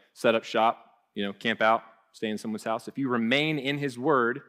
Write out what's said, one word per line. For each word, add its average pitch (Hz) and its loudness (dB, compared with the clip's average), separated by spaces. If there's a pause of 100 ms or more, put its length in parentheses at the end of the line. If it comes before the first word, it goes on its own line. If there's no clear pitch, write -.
(140)
set 117 2
up 113 -2
shop, 113 0 (200)
you 101 -4
know, 98 -6
camp 113 -2
out, 113 4 (300)
stay 110 -6
in 107 -4
someone's 110 -8
house. 113 -4
If 107 -14
you 135 -2
remain 135 0
in 139 -2
his 135 -6
word, 127 2